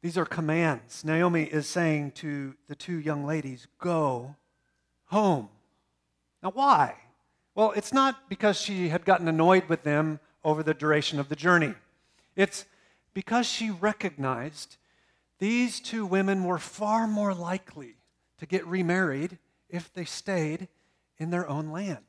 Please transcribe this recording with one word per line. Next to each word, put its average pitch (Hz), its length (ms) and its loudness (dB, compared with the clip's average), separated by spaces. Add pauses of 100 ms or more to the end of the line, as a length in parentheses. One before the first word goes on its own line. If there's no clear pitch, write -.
These 170 180 -4
are 170 60 2
commands. 160 800 -2
Naomi 165 400 2
is 151 240 -4
saying 151 440 0
to 143 440 -10 (100)
the 147 80 -12
two 175 220 -8
young 147 280 -4
ladies, 143 440 -6 (100)
"Go 143 580 -2 (720)
home." 180 420 2 (960)
Now, 190 80 -4
why? 214 460 4 (580)
Well, 214 180 4
it's - 200 -4
not 269 360 2
because 202 320 2
she 185 280 -2
had 175 160 -2
gotten 175 240 4
annoyed 165 400 6
with 165 160 0
them 151 340 0 (240)
over 156 220 0
the 156 100 2
duration 147 460 0
of 139 80 -4
the 143 80 -4
journey. 160 400 4 (580)
It's - 300 0 (480)
because 233 340 -2
she 226 240 -4
recognized 156 1040 -4 (600)
these 233 400 0
two 220 280 -6
women 190 380 2
were 175 140 0
far 220 480 -2
more 208 280 0
likely 170 640 -8 (400)
to - 80 -14
get 175 200 -2
remarried 175 720 0 (300)
if 175 240 -10
they 175 140 -8
stayed 170 640 -4 (500)
in 160 120 -6
their 175 160 -2
own 156 240 -4
land. 175 380 -8